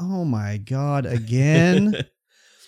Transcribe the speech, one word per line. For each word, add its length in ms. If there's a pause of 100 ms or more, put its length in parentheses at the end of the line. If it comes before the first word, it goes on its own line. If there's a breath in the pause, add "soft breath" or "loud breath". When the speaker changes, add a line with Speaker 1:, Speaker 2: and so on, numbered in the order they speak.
Speaker 1:
"Oh 240
my 340
God, 480
again?" 880 (160)
Speaker 2:
<laughs> 40 (540 soft breath)